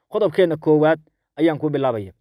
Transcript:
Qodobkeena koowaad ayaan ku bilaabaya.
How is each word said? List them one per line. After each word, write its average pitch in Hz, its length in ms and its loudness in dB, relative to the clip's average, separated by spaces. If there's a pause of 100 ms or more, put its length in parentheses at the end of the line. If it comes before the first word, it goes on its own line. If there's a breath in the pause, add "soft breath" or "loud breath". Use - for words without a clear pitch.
Qodobkeena 180 480 0
koowaad 156 420 2 (380)
ayaan 156 220 0
ku 156 100 -4
bilaabaya. 123 520 -4